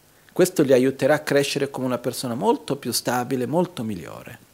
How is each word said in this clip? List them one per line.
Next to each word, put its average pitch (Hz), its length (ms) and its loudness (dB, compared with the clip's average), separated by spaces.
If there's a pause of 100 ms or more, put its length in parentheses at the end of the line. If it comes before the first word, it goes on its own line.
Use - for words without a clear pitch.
(320)
Questo 180 300 4
li 131 120 4
aiuterà 131 400 4
a 147 60 2
crescere 139 500 0
come 131 160 -4
una 127 100 -2
persona 120 380 -4
molto 190 420 -2
più 120 160 -6
stabile, 123 540 -2
molto 165 360 -2
migliore." 101 560 -10 (160)